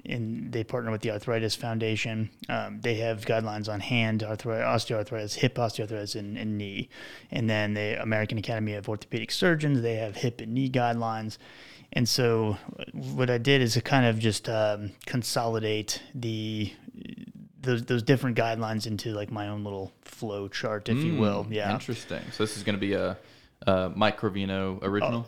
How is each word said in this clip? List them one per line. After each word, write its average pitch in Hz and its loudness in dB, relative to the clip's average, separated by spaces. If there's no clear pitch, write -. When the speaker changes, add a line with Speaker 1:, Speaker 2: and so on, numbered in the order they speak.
Speaker 1:
and 120 -4
they 120 0
partner 117 -4
with 107 -2
the 117 -2
Arthritis 110 0
Foundation. 110 -2
Um, 107 -4
they 120 2
have 110 -2
guidelines 107 0
on 101 -4
hand 110 4
arthri-, 110 -2
osteoarthritis, 110 0
hip 127 4
osteoarthritis, 110 -2
and, 101 -8
and 107 -2
knee. 98 -6
And 113 0
then 107 2
the 107 0
American 110 0
Academy 107 -2
of 104 -6
Orthopedic 110 -6
Surgeons, 151 4
they 117 2
have 110 -4
hip 120 -2
and 110 -6
knee 131 2
guidelines. 117 0
And 123 4
so 113 4
what 131 0
I 123 4
did 131 6
is 113 4
to 120 2
kind 131 6
of 113 4
just, 113 2
um, 104 0
consolidate 110 0
the 110 -2
those, 120 2
those 120 2
different 127 4
guidelines 113 0
into, 107 -4
like, 104 -4
my 104 -4
own 104 -4
little 98 -6
flow 101 -6
chart, 107 -4
if 113 2
you 160 0
Speaker 2:
Mm, - 0
Speaker 1:
will. 104 2
Yeah. 104 0
Speaker 2:
interesting. 110 -6
So - 0
this 107 -2
is 104 -8
gonna 101 0
be 98 0
a, 92 0
a 92 4
Mike 104 4
Corvino 95 -2
original? 113 0